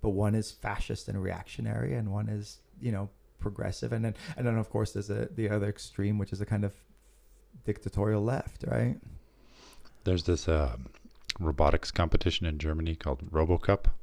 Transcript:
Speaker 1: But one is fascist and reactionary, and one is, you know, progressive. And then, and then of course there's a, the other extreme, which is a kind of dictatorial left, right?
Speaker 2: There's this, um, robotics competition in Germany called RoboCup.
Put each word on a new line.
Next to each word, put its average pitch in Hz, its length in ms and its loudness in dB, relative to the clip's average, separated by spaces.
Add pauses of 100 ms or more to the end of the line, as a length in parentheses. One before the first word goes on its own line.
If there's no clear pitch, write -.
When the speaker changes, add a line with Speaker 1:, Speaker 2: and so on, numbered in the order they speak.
Speaker 1:
But 110 80 2
one 104 240 2
is 110 180 0
fascist - 560 -6
and 98 140 -2
reactionary, 110 720 -4
and 113 180 -2
one 107 160 -2
is, 104 320 -8 (200)
you 120 120 -2
know, 101 180 -4 (280)
progressive. 101 540 -4
And 113 120 -2
then, 110 100 -2 (220)
and 123 100 -2
then 113 100 2
of 110 140 0
course 110 220 -2
there's 104 180 -6
a, 107 240 -2
the 110 160 0
other 104 180 0
extreme, 104 480 -2
which 101 160 -2
is 101 80 -6
a 101 60 -2
kind 101 180 0
of 98 80 -2 (920)
dictatorial 104 580 0
left, - 460 -2
right? 120 280 2 (1080)
Speaker 2:
There's 92 200 2
this, - 240 2
um, 65 380 2 (540)
robotics 76 500 4
competition 82 560 4
in 78 120 -2
Germany 80 360 0
called 76 360 -4
RoboCup. 82 560 4 (160)